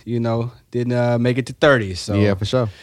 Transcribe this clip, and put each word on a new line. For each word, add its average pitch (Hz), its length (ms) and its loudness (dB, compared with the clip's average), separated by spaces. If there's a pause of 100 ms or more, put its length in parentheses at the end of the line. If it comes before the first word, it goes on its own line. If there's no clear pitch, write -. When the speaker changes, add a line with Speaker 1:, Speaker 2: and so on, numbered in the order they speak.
Speaker 1:
you 117 160 -4
know, 117 320 -2 (180)
didn't, 120 220 -4
uh, 120 260 0
make 120 200 0
it 131 80 -2
to 131 80 -12
thirty, 120 400 2
so 98 200 -6
Speaker 2:
Yeah, 101 200 2
for 98 100 -4
sure. 120 240 0 (140)